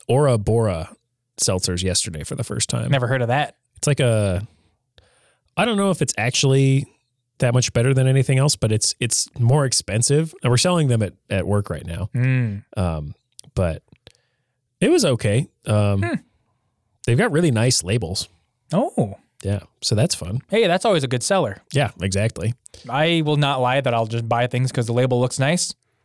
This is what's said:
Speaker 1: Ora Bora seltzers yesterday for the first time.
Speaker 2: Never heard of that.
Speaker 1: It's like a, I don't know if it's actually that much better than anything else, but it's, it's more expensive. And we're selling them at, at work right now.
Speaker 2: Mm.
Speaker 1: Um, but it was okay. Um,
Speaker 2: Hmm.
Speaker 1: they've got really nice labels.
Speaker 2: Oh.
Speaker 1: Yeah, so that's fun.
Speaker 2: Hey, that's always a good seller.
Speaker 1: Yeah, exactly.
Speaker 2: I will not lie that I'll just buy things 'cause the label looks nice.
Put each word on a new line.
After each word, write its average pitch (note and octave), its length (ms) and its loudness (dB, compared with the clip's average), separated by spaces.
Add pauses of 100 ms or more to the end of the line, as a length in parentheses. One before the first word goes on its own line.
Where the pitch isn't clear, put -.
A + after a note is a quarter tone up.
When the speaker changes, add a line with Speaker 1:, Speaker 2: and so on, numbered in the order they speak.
Speaker 1:
Ora B2 300 4
Bora G#2 520 0 (500)
seltzers F#2 420 -2
yesterday F2 420 -4
for - 100 -10
the - 100 -6
first - 240 -6
time. A#2+ 220 -4
Speaker 2:
Never C3 160 2
heard B2+ 160 0
of A2+ 60 0
that. C3 280 -2 (200)
Speaker 1:
It's - 100 -6
like C#3+ 140 0
a, G#2+ 460 2 (1120)
I F#3 80 0
don't A3+ 120 -2
know G3 140 0
if E3 120 -2
it's - 160 -2
actually C3+ 680 2 (520)
that B2 140 2
much B2+ 200 0
better A#2+ 200 2
than C3 140 4
anything C3 320 2
else, C#3+ 180 2
but A2 160 0
it's, - 260 0
it's - 300 -2 (100)
more C3 280 4
expensive. C3+ 760 -2
And B2+ 80 0
we're B2 60 4
selling E3+ 320 2
them A#2 140 2
at, F#2 100 -2 (160)
at G2 180 -2
work G2+ 240 0
right D#2+ 160 -6
now. F2 280 -6
Speaker 2:
Mm. B2 500 -2 (120)
Speaker 1:
Um, D#2+ 380 -4 (400)
but E2+ 280 -2 (960)
it G#3 100 2
was E4 140 4
okay. B2+ 440 0 (180)
Um, G#2 360 2
Speaker 2:
Hmm. E4+ 120 -2 (920)
Speaker 1:
they've A#2+ 120 2
got G3 140 2
really D#3+ 180 2
nice A#2+ 340 2
labels. F#2+ 440 -4 (440)
Speaker 2:
Oh. E3 440 -2 (280)
Speaker 1:
Yeah, G2 160 -2 (220)
so - 120 0
that's B2+ 200 2
fun. F#2 340 -6
Speaker 2:
Hey, A3 180 2
that's F3+ 200 0
always E3+ 180 2
a C3 40 -4
good A#2+ 140 -2
seller. E3 360 0 (140)
Speaker 1:
Yeah, C#3 180 0 (120)
exactly. G2 520 -2 (340)
Speaker 2:
I D#3+ 360 0
will D3+ 120 0
not C#3+ 240 0
lie B2+ 220 2
that B2+ 100 0
I'll A#2 140 0
just A2+ 220 -6
buy A#2+ 180 0
things B2+ 260 -2
'cause A#2+ 140 -2
the A#2 80 -4
label B2+ 260 2
looks B2 180 -2
nice. D3 360 -2 (300)